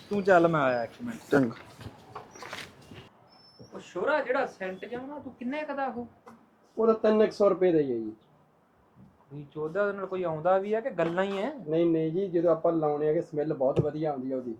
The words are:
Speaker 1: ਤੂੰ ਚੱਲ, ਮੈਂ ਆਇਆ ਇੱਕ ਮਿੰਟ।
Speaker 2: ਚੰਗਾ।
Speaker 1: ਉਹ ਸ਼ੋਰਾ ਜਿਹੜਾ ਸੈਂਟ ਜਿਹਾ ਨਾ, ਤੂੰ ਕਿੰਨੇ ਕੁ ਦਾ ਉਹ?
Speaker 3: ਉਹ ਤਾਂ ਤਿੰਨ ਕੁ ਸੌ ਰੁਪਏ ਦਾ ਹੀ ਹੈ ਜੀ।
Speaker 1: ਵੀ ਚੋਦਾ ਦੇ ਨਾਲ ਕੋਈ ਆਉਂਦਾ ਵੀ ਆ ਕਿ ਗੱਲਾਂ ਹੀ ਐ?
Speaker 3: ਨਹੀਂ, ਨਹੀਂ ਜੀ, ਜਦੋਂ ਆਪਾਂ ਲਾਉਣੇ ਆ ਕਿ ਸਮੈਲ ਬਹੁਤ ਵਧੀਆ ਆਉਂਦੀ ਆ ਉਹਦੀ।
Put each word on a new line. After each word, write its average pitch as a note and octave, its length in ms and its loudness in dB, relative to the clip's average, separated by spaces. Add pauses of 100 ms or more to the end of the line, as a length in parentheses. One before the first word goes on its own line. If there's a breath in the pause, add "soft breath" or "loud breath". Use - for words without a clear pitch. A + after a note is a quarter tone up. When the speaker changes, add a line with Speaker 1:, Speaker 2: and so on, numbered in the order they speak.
Speaker 1:
ਤੂੰ G#3 140 -2
ਚੱਲ, F3 240 6
ਮੈਂ D#3+ 140 0
ਆਇਆ B2 220 0
ਇੱਕ A2+ 80 -8 (120)
ਮਿੰਟ। A#2 160 -10 (120)
Speaker 2:
ਚੰਗਾ। C3 240 2 (2250)
Speaker 1:
ਉਹ F#3+ 60 -16
ਸ਼ੋਰਾ B3+ 400 -4
ਜਿਹੜਾ C4 260 -2
ਸੈਂਟ F#3 400 -10
ਜਿਹਾ A#3+ 160 -10
ਨਾ, C#4+ 180 -14
ਤੂੰ B3 140 -14
ਕਿੰਨੇ C#4 300 -8
ਕੁ D4 100 -8
ਦਾ C4+ 120 -4
ਉਹ? A#3+ 220 -8 (720)
Speaker 3:
ਉਹ A3 80 2
ਤਾਂ A3 80 6
ਤਿੰਨ A3 320 4
ਕੁ G#3 60 0
ਸੌ G3+ 180 4
ਰੁਪਏ F3+ 220 4
ਦਾ D#3+ 80 4
ਹੀ C#3 120 0
ਹੈ A#2 60 -2
ਜੀ। A2 140 -6 (1200)
Speaker 1:
ਵੀ D3 200 -14
ਚੋਦਾ E3 380 -2
ਦੇ - 20 -8
ਨਾਲ G3 120 -8
ਕੋਈ F#3 180 -4
ਆਉਂਦਾ E3+ 340 2
ਵੀ G3+ 160 -2
ਆ A3 80 0
ਕਿ C4+ 80 -6
ਗੱਲਾਂ E3+ 340 0
ਹੀ G3 140 -4
ਐ? A3+ 160 -4
Speaker 3:
ਨਹੀਂ, E3+ 320 0
ਨਹੀਂ D#3+ 260 2
ਜੀ, F#3+ 160 -2
ਜਦੋਂ E3+ 240 2
ਆਪਾਂ D#3+ 200 2
ਲਾਉਣੇ D3+ 380 0
ਆ D3+ 40 2
ਕਿ E3+ 80 0
ਸਮੈਲ D3+ 320 -4
ਬਹੁਤ C3 260 2
ਵਧੀਆ D3+ 320 -2
ਆਉਂਦੀ C3 200 -6
ਆ C3 60 -2
ਉਹਦੀ। A#2+ 220 -8